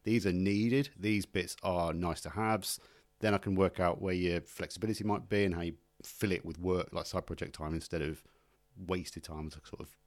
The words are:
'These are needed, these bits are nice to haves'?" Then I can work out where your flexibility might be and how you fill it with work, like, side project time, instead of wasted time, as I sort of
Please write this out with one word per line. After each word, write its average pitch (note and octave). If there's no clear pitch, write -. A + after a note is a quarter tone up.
'These A2
are G2
needed, G#2+
these G2+
bits F2
are F2
nice E2+
to D#2+
haves'?" G#2+
Then G#2+
I G2
can G2
work F#2+
out F2
where F#2
your F2
flexibility G#2
might G#2
be G2+
and F#2+
how E2+
you E2
fill -
it F2+
with E2
work, F2+
like, E2
side -
project -
time, D#2
instead E2
of D2+
wasted E2+
time, D#2
as D2+
I D#2
sort -
of -